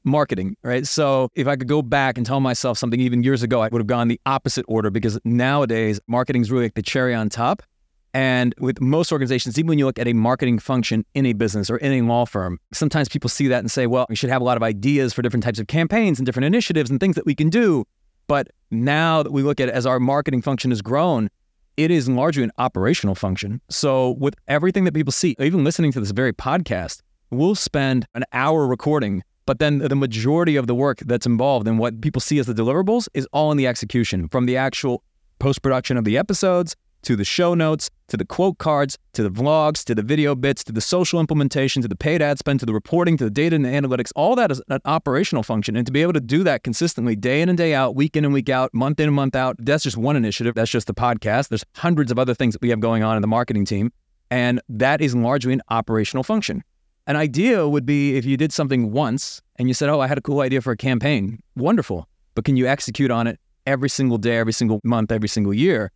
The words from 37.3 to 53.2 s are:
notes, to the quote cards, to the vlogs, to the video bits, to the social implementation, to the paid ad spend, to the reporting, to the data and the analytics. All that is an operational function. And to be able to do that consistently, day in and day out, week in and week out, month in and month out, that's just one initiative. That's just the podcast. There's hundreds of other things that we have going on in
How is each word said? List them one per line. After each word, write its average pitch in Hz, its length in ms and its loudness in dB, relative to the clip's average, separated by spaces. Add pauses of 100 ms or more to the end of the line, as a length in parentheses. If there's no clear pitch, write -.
notes, 156 340 0 (200)
to - 60 -4
the 107 80 -4
quote - 360 -2
cards, 143 360 0 (180)
to 113 100 -2
the 101 80 0
vlogs, 151 520 2
to 117 120 -2
the 107 80 0
video 143 320 2
bits, 135 280 -2
to - 80 -12
the 110 100 -2
social 180 380 0
implementation, 139 600 0
to 117 60 -4
the 101 80 -6
paid 160 260 0
ad 147 160 0
spend, 139 220 0
to - 80 -6
the 110 60 0
reporting, 165 440 2
to 127 60 -2
the 110 80 0
data 156 240 2
and 147 100 2
the 123 40 -2
analytics. 127 460 -2
All 180 200 2
that 240 160 2
is 120 180 -4
an 139 160 -2
operational 143 560 0
function. 107 340 -2
And 120 120 0
to 127 40 -6
be 143 120 2
able 175 100 2
to 156 60 0
do 135 240 0
that 147 180 0
consistently, 120 540 -2
day 123 260 0
in 170 80 2
and 180 80 2
day 165 160 2
out, 131 220 0
week 143 200 0
in 151 80 2
and 143 120 2
week 127 140 0
out, 131 220 0
month 135 280 0
in 151 80 2
and 147 80 2
month 135 200 0
out, 131 220 0
that's 139 260 0
just 110 140 -4
one 131 180 0
initiative. 117 380 0
That's 113 160 0
just 117 160 0
the 110 80 -4
podcast. 120 540 0
There's 110 260 -4
hundreds 151 380 0
of 120 80 0
other 123 160 0
things 120 180 0
that - 80 -12
we 120 80 0
have 113 100 0
going 113 220 0
on 110 140 2
in 104 80 0